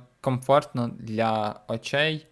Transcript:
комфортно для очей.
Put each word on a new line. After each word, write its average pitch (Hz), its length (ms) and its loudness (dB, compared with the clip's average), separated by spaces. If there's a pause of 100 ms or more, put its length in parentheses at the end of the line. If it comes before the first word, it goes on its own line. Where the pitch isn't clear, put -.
(220)
комфортно 131 760 2
для 110 680 0
очей. 151 640 -2